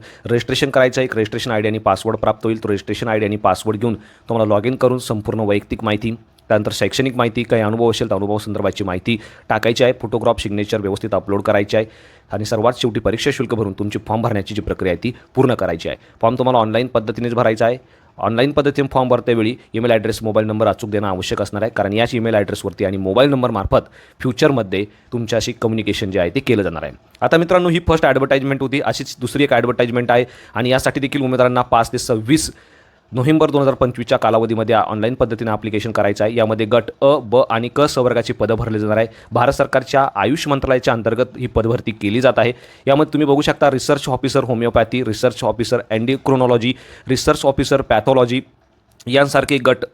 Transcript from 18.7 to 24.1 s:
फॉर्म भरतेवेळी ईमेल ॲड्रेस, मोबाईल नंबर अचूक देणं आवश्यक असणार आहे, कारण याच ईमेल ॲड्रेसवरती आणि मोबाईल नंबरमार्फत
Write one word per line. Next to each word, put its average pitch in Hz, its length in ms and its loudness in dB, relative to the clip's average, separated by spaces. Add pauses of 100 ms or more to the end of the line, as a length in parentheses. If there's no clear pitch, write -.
फॉर्म 131 160 0
भरतेवेळी 117 460 2 (200)
ईमेल 113 160 0
ॲड्रेस, 110 320 0
मोबाईल 107 240 0
नंबर 107 200 0
अचूक 104 240 -2
देणं 104 180 -2
आवश्यक 95 340 -4
असणार 101 200 -6
आहे, 113 140 -2
कारण 98 160 0
याच 117 220 0
ईमेल 113 200 0
ॲड्रेसवरती 101 500 -2
आणि 95 120 -2
मोबाईल 101 340 4
नंबरमार्फत 123 580 0 (320)